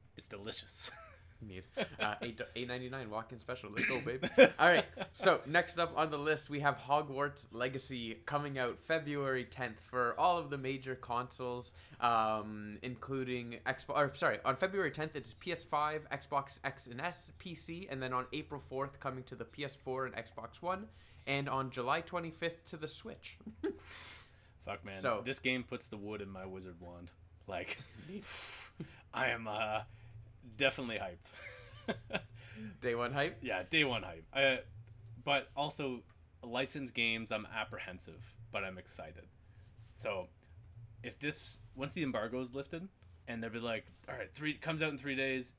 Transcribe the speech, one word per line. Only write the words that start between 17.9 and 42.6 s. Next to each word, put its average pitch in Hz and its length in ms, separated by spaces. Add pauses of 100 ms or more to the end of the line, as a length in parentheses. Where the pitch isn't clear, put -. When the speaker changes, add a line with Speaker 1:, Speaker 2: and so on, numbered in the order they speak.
Speaker 2:
and 135 100
then 127 120
on 127 200
April 147 280
fourth, 135 400
coming 131 240
to 131 100
the 113 100
P 143 200
S 139 100
four 131 320
and 123 80
Xbox - 480
One, 190 240 (400)
and 139 220
on 131 240
July 131 300
twenty-fifth 170 640
to - 100
the 151 120
Switch. - 480 (280)
<laughs> - 1000
Speaker 1:
Fuck, 101 200
man. 98 100
Speaker 2:
So 104 320
Speaker 1:
This 131 140
game 127 240
puts - 240
the 110 80
wood 104 260
in 98 80
my 95 160
wizard 92 340
wand. 87 300 (380)
Like, 92 300 (300)
<laughs> - 1040
I 120 180
am, 113 180
uh, 107 320 (760)
definitely 127 440
hyped. - 1200 (200)
<laughs> - 400
Speaker 2:
Day 120 140
one 120 180
hype? 143 300
Speaker 1:
Yeah, 98 260
day 156 140
one 120 220
hype. 82 280
Uh, 135 300 (640)
but 143 320
also, 139 460 (420)
licensed 127 500
games, 113 380
I'm 107 200
apprehensive, 95 680 (300)
but 104 100
I'm 92 160
excited. 87 460 (720)
So, 98 340 (760)
if 120 160
this, - 400 (160)
once 139 160
the 170 140
embargo 117 360
is 123 140
lifted, 165 320 (400)